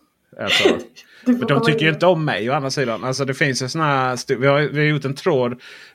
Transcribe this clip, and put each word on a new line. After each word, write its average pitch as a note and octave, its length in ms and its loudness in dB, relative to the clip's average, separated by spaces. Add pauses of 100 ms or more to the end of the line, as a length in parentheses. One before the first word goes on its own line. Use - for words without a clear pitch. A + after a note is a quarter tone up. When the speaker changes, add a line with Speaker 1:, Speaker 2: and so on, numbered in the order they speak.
(400)
Speaker 1:
Alltså, A2+ 280 2
Speaker 2:
<laughs> B2+ 100 0 (480)
Du B3+ 60 4
får A#3+ 60 0
Speaker 1:
men - 100 -2
de C#3+ 60 2
Speaker 2:
komma - 100 2
Speaker 1:
tycker D3+ 160 2
ju D#3 80 2
Speaker 2:
in. D#3+ 60 2
Speaker 1:
inte D#3+ 120 0
om E3 180 4
mig A2+ 260 -2
å - 20 -2
andra C#3 180 -2
sidan. A#2 340 -4
Alltså, C3 200 -4
det C3 100 -4
finns C3 280 -2
ju B2+ 60 -6
såna D#3+ 160 -4
här C3 320 0
stu-, B2 220 -2
vi C3 80 2
har, C#3 140 4
vi D3 180 -2
har D3+ 80 2
gjort D3+ 180 0
en C#3 100 -4
tråd. B2+ 460 0 (340)